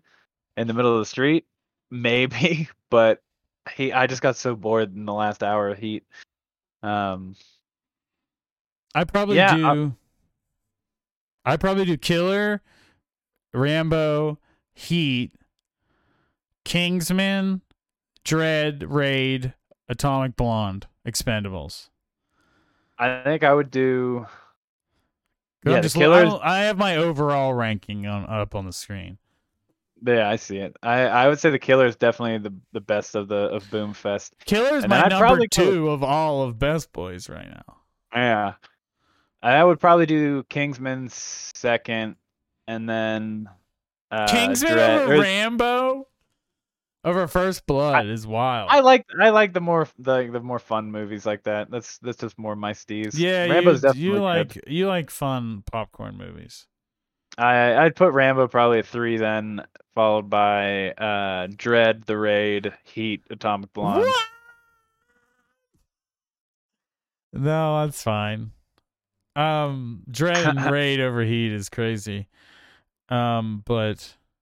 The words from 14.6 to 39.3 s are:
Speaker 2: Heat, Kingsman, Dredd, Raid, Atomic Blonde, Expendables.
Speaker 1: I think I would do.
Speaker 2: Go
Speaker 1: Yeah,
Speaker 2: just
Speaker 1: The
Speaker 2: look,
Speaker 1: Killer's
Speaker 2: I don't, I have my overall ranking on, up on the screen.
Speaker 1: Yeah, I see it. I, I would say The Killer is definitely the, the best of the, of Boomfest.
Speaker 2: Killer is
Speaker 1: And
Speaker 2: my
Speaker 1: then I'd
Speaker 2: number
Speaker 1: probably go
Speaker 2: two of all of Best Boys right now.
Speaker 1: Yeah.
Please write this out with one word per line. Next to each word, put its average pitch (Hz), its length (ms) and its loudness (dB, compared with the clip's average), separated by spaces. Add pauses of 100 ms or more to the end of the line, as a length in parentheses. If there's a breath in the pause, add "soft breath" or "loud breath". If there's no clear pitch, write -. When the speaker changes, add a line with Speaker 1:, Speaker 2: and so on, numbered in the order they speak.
Speaker 2:
Heat, 139 580 -2 (1300)
Kingsman, 185 1000 -2 (640)
Dredd, 151 600 -2
Raid, 131 640 -2 (340)
Atomic 135 480 -2
Blonde, 107 500 -2 (200)
Expendables. 101 840 -6 (1120)
Speaker 1:
I 127 260 -2
think 151 180 0
I 143 120 6
would 143 160 0
do. 127 560 -2 (1400 loud breath)
Speaker 2:
Go - 80 4
Speaker 1:
Yeah, 123 80 4
Speaker 2:
just 160 140 -2
Speaker 1:
The 165 60 2
Speaker 2:
look, 147 140 8
Speaker 1:
Killer's 175 120 8
Speaker 2:
I 165 40 4
don't, - 140 -4
I 180 200 2
have 214 120 0
my 190 200 0
overall 143 580 0
ranking 107 520 -4
on, 104 200 -8
up 104 280 -6
on 98 120 -8
the 90 60 -12
screen. 95 440 -14 (880)
Speaker 1:
Yeah, 117 240 2
I 110 60 0
see 101 240 -8
it. 98 240 -10
I, 120 200 2
I 123 260 4
would 147 100 2
say 160 120 4
The 135 100 -2
Killer 131 260 6
is 117 80 0
definitely 117 440 0
the, 104 140 -10 (200)
the 113 80 -6
best 104 340 -4
of 104 140 -4
the, 104 80 -2 (140)
of 104 160 -6
Boomfest. 104 640 -6 (120)
Speaker 2:
Killer 240 320 0
is 269 60 -2
Speaker 1:
And - 80 -2
Speaker 2:
my 120 60 4
Speaker 1:
then 151 80 6
I'd 185 60 6
Speaker 2:
number 190 160 4
Speaker 1:
probably 247 200 6
go 185 180 2
Speaker 2:
two 175 260 2
of 143 120 -2
all 143 400 0
of 120 160 -4
Best 143 340 -2
Boys 90 360 -12
right - 200 -16
now. 50 280 -20 (360)
Speaker 1:
Yeah. 113 420 2 (880 soft breath)